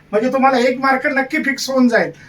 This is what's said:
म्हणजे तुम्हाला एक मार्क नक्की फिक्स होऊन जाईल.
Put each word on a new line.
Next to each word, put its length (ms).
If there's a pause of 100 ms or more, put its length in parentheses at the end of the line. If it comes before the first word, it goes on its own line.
(120)
म्हणजे 220
तुम्हाला 240
एक 220
मार्क 280
नक्की 300
फिक्स 320
होऊन 180
जाईल. 240 (180)